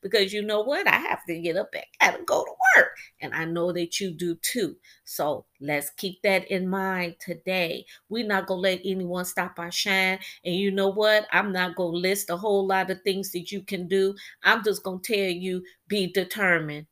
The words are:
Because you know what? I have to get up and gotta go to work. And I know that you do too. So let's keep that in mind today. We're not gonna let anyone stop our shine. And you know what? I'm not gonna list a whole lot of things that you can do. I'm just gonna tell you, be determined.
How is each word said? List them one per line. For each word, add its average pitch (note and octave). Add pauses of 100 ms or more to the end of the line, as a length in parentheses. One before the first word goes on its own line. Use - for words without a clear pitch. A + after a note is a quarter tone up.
Because F#3+
you G#3
know G#3+
what? D4
I G#3
have -
to E3
get E3+
up -
and - (160)
gotta -
go -
to - (240)
work. F#3 (320)
And C3
I D#3+
know E3+
that E3+
you F#3+
do E3+
too. G#3 (300)
So D3 (160)
let's D3
keep F#3+
that F#3+
in F#3
mind F#3
today. F3 (240)
We're A3+
not F#3+
gonna F#3
let F#3
anyone F3+
stop F3+
our E3+
shine. F#3+ (240)
And F3
you G3
know G3
what? G#3+
I'm G3
not F3+
gonna F3
list F#3
a F3
whole G3
lot F#3+
of F#3
things F#3+
that F3+
you G3
can F3+
do. G3 (300)
I'm G#3+
just G3+
gonna F#3
tell A#3
you, F#3 (240)
be F#3+
determined. F3